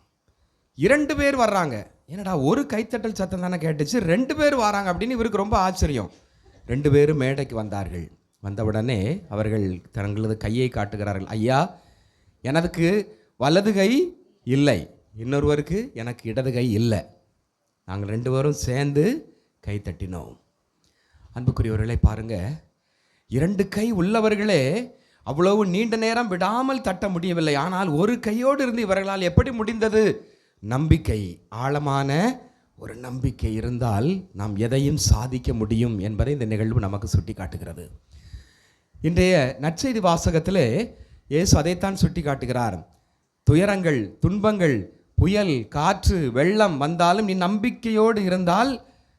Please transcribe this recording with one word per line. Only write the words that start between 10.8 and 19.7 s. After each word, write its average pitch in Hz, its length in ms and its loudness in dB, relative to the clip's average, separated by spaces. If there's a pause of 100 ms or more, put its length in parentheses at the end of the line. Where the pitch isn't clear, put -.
"ஐயா, 127 500 0 (640)
எனக்கு 170 760 0 (200)
வலது 185 360 4
கை 247 440 2 (260)
இல்லை, 131 520 2 (220)
இன்னொருவருக்கு 147 760 -2
எனக்கு 117 360 -10
இடது 127 240 -2
கை 123 180 0
இல்லை, 110 340 2 (800)
நாங்கள் 98 240 -8
ரெண்டு 120 220 -4
பேரும் 135 220 2
சேர்ந்து 143 840 -2 (320)
கைத்தட்டினோம்." 90 720 -8 (1000)